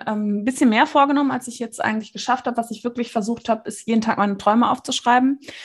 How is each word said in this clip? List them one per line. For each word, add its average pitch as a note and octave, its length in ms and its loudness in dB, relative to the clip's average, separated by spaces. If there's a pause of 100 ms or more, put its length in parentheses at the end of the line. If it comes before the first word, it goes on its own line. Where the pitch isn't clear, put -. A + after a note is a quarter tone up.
ähm, G#3 340 -2
ein G3+ 40 -6
bisschen C4 240 2
mehr A3+ 180 4
vorgenommen, C#4+ 440 4
als B3 180 -6
ich A#3+ 100 -14
jetzt A3 240 -8
eigentlich G#3+ 300 -4
geschafft B3 340 -4
hab. A#3+ 120 -4
Was A3+ 120 -4
ich G#3 140 -10
wirklich A#3+ 260 -4
versucht A3+ 380 -4
hab, A3 180 -2
ist, - 200 -12
jeden A3+ 160 2
Tag A3 160 -2
meine G3+ 180 0
Träume G#3+ 340 2
aufzuschreiben, B3+ 720 2 (240)